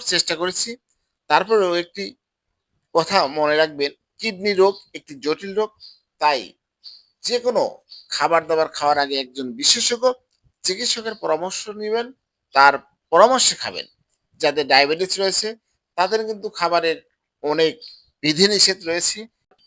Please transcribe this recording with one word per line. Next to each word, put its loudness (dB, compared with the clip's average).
চেষ্টা -2
করেছি। -4
তারপরেও 2
একটি -12
কথা 2
মনে 0
রাখবেন, -2
কিডনি -4
রোগ 4
একটি -20
জটিল -4
রোগ, -2
তাই 2
যে 0
কোনো 0
খাবার 0
দাবার 0
খাওয়ার 2
আগে -4
একজন -10
বিশেষজ্ঞ 0
চিকিৎসকের -6
পরামর্শ -4
নেবেন, -4
তার 8
পরামর্শে 6
খাবেন। -10
যাদের -2
ডায়াবেটিস 2
রয়েছে -2
তাদের 0
কিন্তু -10
খাবারের -2
অনেক 0
বিধিনিষেধ 2
রয়েছে। -2